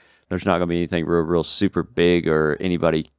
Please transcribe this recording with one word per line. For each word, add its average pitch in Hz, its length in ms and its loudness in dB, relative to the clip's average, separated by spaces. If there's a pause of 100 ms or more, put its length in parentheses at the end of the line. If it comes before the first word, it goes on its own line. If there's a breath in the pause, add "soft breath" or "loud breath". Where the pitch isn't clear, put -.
(300 soft breath)
there's 92 180 -6
not 95 60 4
gonna 87 140 0
be 85 100 -2
anything 85 280 -2
real, 85 160 2
real 82 220 0
super 92 400 -2
big 85 440 2
or 78 320 0
anybody 80 600 -2